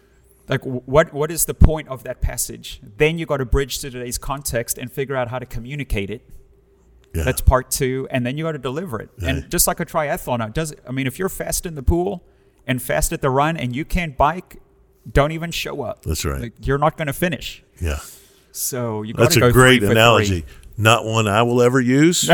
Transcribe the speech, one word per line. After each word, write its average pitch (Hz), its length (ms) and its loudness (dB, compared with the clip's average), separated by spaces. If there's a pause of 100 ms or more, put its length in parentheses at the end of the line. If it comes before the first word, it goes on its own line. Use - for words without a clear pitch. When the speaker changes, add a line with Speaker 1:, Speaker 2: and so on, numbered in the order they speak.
(480)
Speaker 1:
like, 131 140 -2
w-, 127 240 -6
what, 151 280 2
what 147 180 -4
is 160 140 -2
the 147 80 -6
point - 360 6
of 127 140 -12
that 127 180 -10
passage? - 580 -6 (180)
Then 156 200 2
you 160 80 -6
gotta 143 200 -2
bridge 135 340 -2
to 143 120 -10
today's 123 260 -10
context 139 600 -6
and 123 120 -10
figure 135 280 -6
out 123 120 -2
how 127 100 -6
to 123 60 -12
communicate 117 640 -6
it. 101 120 -10 (920)
Speaker 2:
Yeah. 80 100 -2
Speaker 1:
That's - 180 -2
part 127 300 4
two, 131 380 -4
and 127 160 -6
then 127 120 -6
you 156 80 -6
gotta 160 120 -6
deliver 131 440 -8
it. - 80 -16 (120)
Speaker 2:
Right. 87 140 -4
Speaker 1:
And 80 160 -8
just 170 160 0
like 180 140 -2
a 170 40 -4
triathlon, 143 640 -4
it 107 60 -12
does, 156 200 -4 (140)
I - 40 -10
mean, 131 160 -2
if 127 120 -8
you're 185 100 -2
fast - 360 -8
in 165 100 -10
the 139 80 -10
pool 180 400 0 (460)
and 127 120 -2
fast 147 320 -2
at 120 80 -8
the 143 80 0
run 143 260 2
and 123 180 -6
you 143 120 -6
can't 165 320 -4
bike, 160 400 -2 (520)
don't 143 220 2
even 160 200 -6
show 73 320 -6
up. - 200 -10
Speaker 2:
That's - 220 -4
right. 69 160 -2
Speaker 1:
Like, - 260 -8
you're 135 100 2
not 151 200 0
gonna 147 160 -4
finish. - 500 -6 (160)
Speaker 2:
Yeah. 76 200 -2 (520)
Speaker 1:
So 117 520 -6
you 110 100 -8
Speaker 2:
That's 113 220 4
gotta 123 120 6
Speaker 1:
a - 20 8
Speaker 2:
go 120 40 2
Speaker 1:
great 127 260 8
Speaker 2:
three 104 80 0
for 117 60 2
Speaker 1:
analogy. 107 480 4
Speaker 2:
three. 78 40 -10 (340)
Not 107 260 4
one 110 220 0
I 104 140 4
will 120 220 2
ever 123 180 4
use 139 520 4